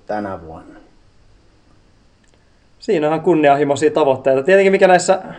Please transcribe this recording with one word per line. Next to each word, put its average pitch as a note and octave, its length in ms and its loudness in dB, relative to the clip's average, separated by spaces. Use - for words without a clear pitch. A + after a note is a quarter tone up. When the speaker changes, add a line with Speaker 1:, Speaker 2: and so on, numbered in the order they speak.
Speaker 1:
tänä G2+ 400 -10
vuonna. D#2+ 320 -20
Speaker 2:
Siinä D#3+ 280 -2
on D3+ 60 0
ihan D#3+ 120 -6
kunnianhimoisia D3 680 2
tavoitteita. C3+ 520 0
Tietenkin F#3+ 300 2
mikä F#3+ 160 2
näissä F3+ 300 2